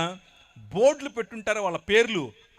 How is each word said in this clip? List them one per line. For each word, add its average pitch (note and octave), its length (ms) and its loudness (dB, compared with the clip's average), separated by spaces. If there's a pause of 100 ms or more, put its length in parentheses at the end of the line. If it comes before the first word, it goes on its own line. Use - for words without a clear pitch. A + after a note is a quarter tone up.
(580)
బోర్డులు B3+ 520 2
పెట్టుంటారు A3 500 -6
వాళ్ళ F3+ 180 -2
పేర్లు, G3+ 540 0 (280)